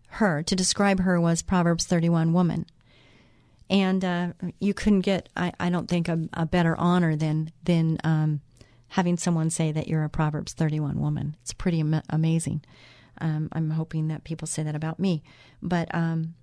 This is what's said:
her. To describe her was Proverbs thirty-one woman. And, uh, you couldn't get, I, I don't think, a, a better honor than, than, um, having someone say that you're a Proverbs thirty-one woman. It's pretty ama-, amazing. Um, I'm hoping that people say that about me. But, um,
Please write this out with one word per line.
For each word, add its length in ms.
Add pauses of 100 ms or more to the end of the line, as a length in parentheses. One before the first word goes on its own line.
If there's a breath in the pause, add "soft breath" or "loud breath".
her. 340
To 140
describe 440
her 200
was 220
Proverbs 420
thirty-one 480
woman. 320 (1040 soft breath)
And, 340
uh, 260 (300)
you 140
couldn't 280
get, 360
I, 240
I 80
don't 180
think, 220
a, 100 (140)
a 140
better 320
honor 360
than, 380 (100)
than, 420
um, 360 (480 soft breath)
having 300
someone 320
say 220
that 140
you're 180
a 40
Proverbs 460
thirty-one 440
woman. 440
It's 100
pretty 280
ama-, 280
amazing. 560 (560 soft breath)
Um, 320
I'm 200
hoping 360
that 160
people 240
say 140
that 120
about 240
me. 240 (380 soft breath)
But, 340
um, 480